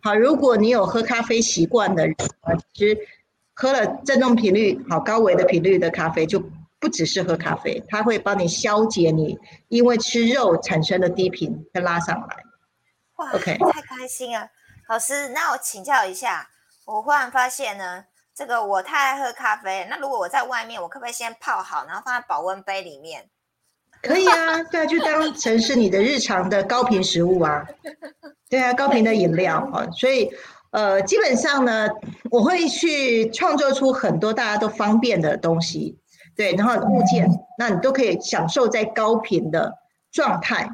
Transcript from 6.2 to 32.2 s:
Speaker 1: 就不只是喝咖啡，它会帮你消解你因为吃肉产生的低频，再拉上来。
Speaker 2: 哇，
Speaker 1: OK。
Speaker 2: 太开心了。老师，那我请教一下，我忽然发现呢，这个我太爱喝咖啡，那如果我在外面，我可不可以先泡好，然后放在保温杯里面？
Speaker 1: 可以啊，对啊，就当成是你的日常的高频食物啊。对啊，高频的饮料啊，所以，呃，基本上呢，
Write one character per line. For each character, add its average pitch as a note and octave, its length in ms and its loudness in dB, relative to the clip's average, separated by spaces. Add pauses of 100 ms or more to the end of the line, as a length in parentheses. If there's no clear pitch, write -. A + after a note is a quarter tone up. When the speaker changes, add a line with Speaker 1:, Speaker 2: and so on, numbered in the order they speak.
Speaker 1:
就 F3+ 160 0 (380)
不 D#4 100 -2
只 - 160 -2
是 F#3 160 -2
喝 E3+ 160 0
咖 D#3 180 -2
啡， - 320 -6
它 G#3+ 140 -4
会 A3 160 2
帮 G3+ 220 -2
你 F3 80 0
消 G#3+ 380 0
解 F3 260 2
你 D#3 260 -2 (300)
因 A#3+ 180 4
为 A#3+ 120 4
吃 A#3 320 0
肉 A#3 280 2
产 D#3+ 240 -2
生 F3+ 200 0
的 F3 80 2
低 F#3 200 0
频， D#3 440 -8
再 F3+ 80 -4
拉 F3 180 0
上 E3 200 -4
来。 - 180 -14 (800)
Speaker 2:
哇， D4+ 160 -8
Speaker 1:
OK。 - 240 -2
Speaker 2:
太 - 240 2
开 B3+ 260 -14
心 B3+ 240 -10
了。 A3 180 -8 (400)
老 A3+ 80 -2
师， C#4 320 -4
那 D4+ 220 -2
我 C4 100 -2
请 G3 220 -10
教 B3+ 200 2
一 F#3+ 100 -4
下， F#3 360 -6 (360)
我 G#3+ 160 -6
忽 B3 100 -2
然 C4+ 200 0
发 B3+ 160 0
现 A3 300 -8
呢， F#3 260 -10 (320)
这 C#4 100 -12
个 A#3 200 -4
我 G3 160 0
太 D4 160 -4
爱 C#4 260 0
喝 B3 80 -4
咖 A#3 240 -2
啡， F#3+ 340 -8
那 C#4+ 80 -8
如 C#4 120 -8
果 C4 80 -4
我 F#3 100 -4
在 C4+ 160 -2
外 A#3+ 220 -6
面， A3+ 160 -12
我 B3+ 80 -10
可 C#4 100 -16
不 B3 60 -14
可 A#3+ 40 -8
以 A#3 40 -12
先 A#3 260 -8
泡 A3 220 -4
好， D3 240 -8
然 D#3+ 100 -12
后 G#3 80 -10
放 B3 160 -4
在 - 80 -16
保 D3+ 140 -4
温 F#3+ 220 -6
杯 G3 180 -6
里 E3 160 -16
面？ D3+ 320 -18 (720)
Speaker 1:
可 C#4+ 160 0
以 F#4+ 100 4
啊， E4 360 2
对 E4 180 -2
啊， D#4 60 2
就 D#4+ 180 0
当 D#4 300 0
成 A3+ 260 0
是 C4+ 140 0
你 A3+ 140 4
的 G3 120 2
日 C4+ 180 2
常 F#3+ 300 -2
的 G3 140 2
高 A#3+ 200 0
频 A3 200 2
食 E3+ 200 0
物 F3+ 160 2
啊。 D3+ 240 0 (840)
对 C4 100 2
啊， B3 140 2
高 C#4 160 0
频 A#3+ 120 4
的 A3 140 4
饮 F3 180 2
料 E3 260 0 (120)
啊， - 220 -4
所 B3+ 160 0
以， B3+ 200 2 (420)
呃， G#3+ 320 2
基 F4 160 2
本 C#4+ 180 2
上 C#4+ 260 0
呢， A3 240 2 (420)